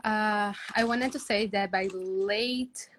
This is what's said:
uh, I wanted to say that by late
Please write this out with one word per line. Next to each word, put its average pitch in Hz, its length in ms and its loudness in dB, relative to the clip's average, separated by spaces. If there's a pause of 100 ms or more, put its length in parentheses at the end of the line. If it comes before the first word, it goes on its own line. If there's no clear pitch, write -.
uh, 214 500 2 (220)
I 226 100 4
wanted 247 260 2
to 285 80 -6
say 214 280 0
that 196 240 0
by 190 220 2
late 202 1040 -2